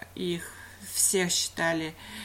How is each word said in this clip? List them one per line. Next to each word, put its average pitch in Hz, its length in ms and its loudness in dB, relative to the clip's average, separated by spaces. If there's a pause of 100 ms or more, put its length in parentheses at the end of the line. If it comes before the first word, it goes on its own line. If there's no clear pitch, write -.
(140)
их 175 360 -2 (420)
всех 185 380 4
считали 165 640 0 (300)